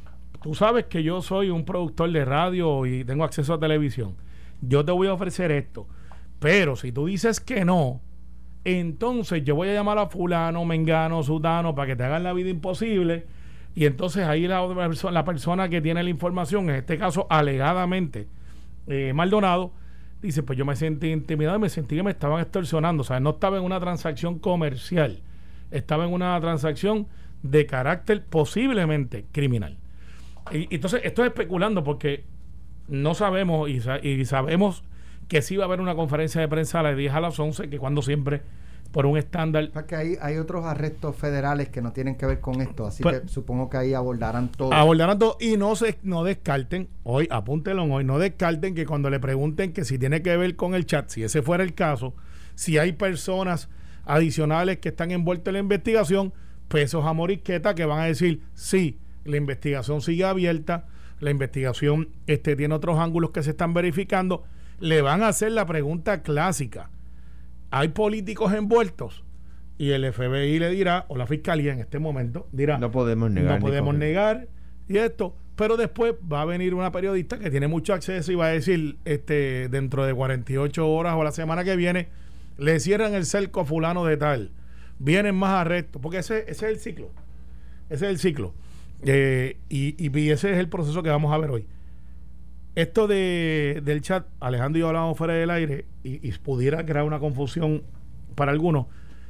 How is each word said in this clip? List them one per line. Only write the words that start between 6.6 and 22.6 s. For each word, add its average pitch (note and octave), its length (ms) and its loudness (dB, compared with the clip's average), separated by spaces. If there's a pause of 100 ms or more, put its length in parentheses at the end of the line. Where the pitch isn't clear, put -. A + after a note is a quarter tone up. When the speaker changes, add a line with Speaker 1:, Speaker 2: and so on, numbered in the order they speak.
Speaker 1:
si B2 160 -6
tú C3+ 160 -2
dices G3+ 340 2
que G#3+ 240 0
no, D#3 360 4 (640)
entonces F3+ 800 0
yo D3 100 4
voy F3 140 2
a G3+ 60 2
llamar G#3 240 2
a G#3 100 4
fulano, E3+ 560 0
mengano, D#3+ 580 2
sutano, D#3+ 520 2
para C#3 140 -2
que C3 80 -2
te A#2+ 80 -2
hagan D3+ 180 0
la F3+ 100 -2
vida F#3 180 -2
imposible, F3+ 760 0 (480)
y D3+ 120 4
entonces E3 400 0
ahí D#3+ 200 2
la F#3 160 2
otra F3+ 260 0
perso-, E3 220 -2
la E3+ 140 2
persona F3+ 440 0
que E3+ 120 0
tiene E3 220 0
la F3 80 0
información, F3 600 0
en C#3 60 0
este C3+ 220 -2
caso F#3 320 0
alegadamente, D#3 960 2 (600)
eh, C3+ 280 -2
Maldonado, F3+ 580 4 (500)
dice, D#3 200 -2
pues B2+ 160 -4
yo C#3 60 0
me C#3+ 120 0
sentí D#3 340 0
intimidado D#3 480 0
y - 20 0
me G#3 80 2
sentí D3+ 280 -4
que E3 60 0
me G3+ 80 2
estaban D#3 300 0
extorsionando, E3 640 0